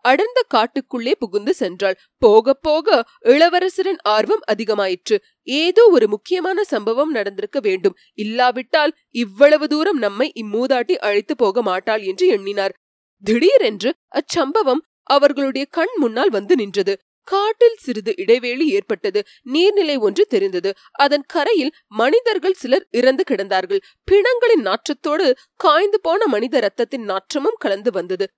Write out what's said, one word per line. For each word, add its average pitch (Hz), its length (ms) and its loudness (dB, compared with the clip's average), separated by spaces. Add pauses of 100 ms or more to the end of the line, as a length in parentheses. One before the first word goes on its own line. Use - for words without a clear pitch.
அடர்ந்த 427 440 2
காட்டுக்குள்ளே 247 640 -2
புகுந்து 208 400 -4
சென்றாள். 185 400 -4 (280)
போக 226 340 6
போக 311 400 0 (300)
இளவரசரின் 349 800 2
ஆர்வம் 214 400 0
அதிகமாயிற்று. 202 680 -2 (400)
ஏதோ 359 340 4
ஒரு 240 180 4
முக்கியமான 359 560 -4
சம்பவம் 240 500 -2
நடந்திருக்க 202 460 -6
வேண்டும், 190 360 -2 (220)
இல்லாவிட்டால் 247 760 0 (220)
இவ்வளவு 269 540 2
தூரம் 302 360 -2
நம்மை 208 320 -4
இம்மூதாட்டி 240 600 -2
அழைத்து 208 380 -2
போக 220 260 0
மாட்டாள் 208 420 -4
என்று 190 240 0
எண்ணினார். 196 480 -2 (480)
திடீரென்று 254 680 2 (220)
அச்சம்பவம் 302 680 -2 (260)
அவர்களுடைய 277 600 2
கண் 381 260 -4
முன்னால் 254 380 0
வந்து 196 220 0
நின்றது. 196 400 -2 (320)
காட்டில் 427 500 2
சிறிது 220 380 -6
இடைவேளை 240 520 0
ஏற்பட்டது. 202 520 -2 (280)
நீர்நிலை 339 500 2
ஒன்று 214 280 0
தெரிந்தது. 190 440 -2 (280)
அதன் 285 280 2
கரையில் 320 440 0 (240)
மனிதர்கள் 381 640 0
சிலர் 254 320 -2
இறந்து 262 340 2
கிடந்தார்கள். 196 560 -2 (280)
பிணங்களின் 466 540 2
நாற்றத்தோடு 302 640 -2 (340)
காய்ந்து 392 400 2
போன 381 260 0
மனித 240 340 -2
ரத்தத்தின் 226 480 -6
நாற்றமும் 277 480 -4
கலந்து 208 360 -4
வந்தது. 185 340 -4 (100)